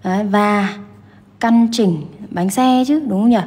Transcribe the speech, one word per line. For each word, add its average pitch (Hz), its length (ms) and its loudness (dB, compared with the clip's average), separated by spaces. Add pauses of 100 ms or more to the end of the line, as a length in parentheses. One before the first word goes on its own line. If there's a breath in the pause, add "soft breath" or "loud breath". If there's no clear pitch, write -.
Đấy, 190 200 -2
và 208 540 0 (600 soft breath)
căn 233 320 4
chỉnh 170 340 0 (240)
bánh 180 200 -4
xe 254 380 2
chứ, 294 120 0
đúng 208 220 -4
không 233 80 4
nhỉ? 233 180 4